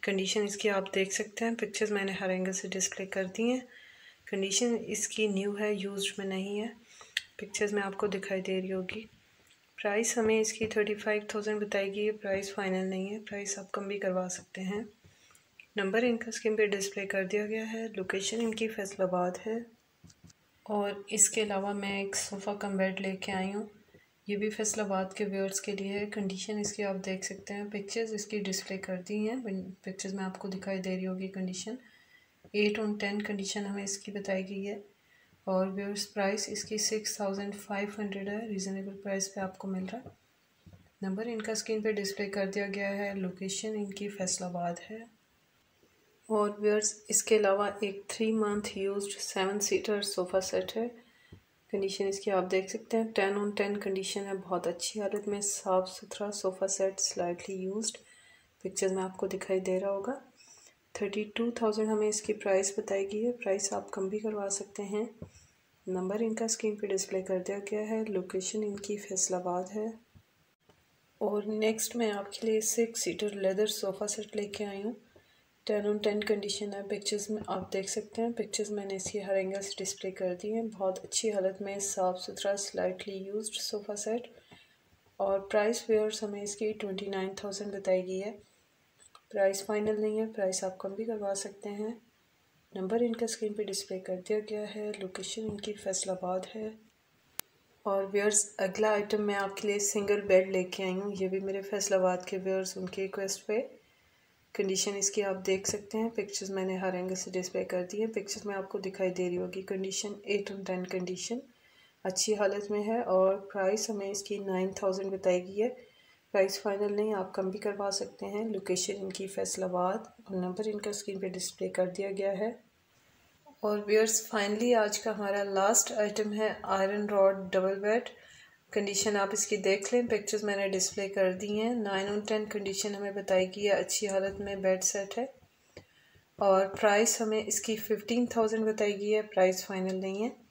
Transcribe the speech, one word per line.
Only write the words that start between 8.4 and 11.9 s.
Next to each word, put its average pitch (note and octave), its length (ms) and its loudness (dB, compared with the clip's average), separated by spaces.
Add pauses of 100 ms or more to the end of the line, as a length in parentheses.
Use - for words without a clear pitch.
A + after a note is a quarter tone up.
दे F#3+ 180 0
रही F#3 100 -4
होगी। F#3+ 400 -4 (680)
Price A3 400 0
हमें A3 220 6
इसकी A3 280 0
थर्टी G#3+ 280 2
फ़ाइव G#3 380 0
थाउजेंड G#3+ 280 -2
बताई G#3 280 0
गई G#3 140 -2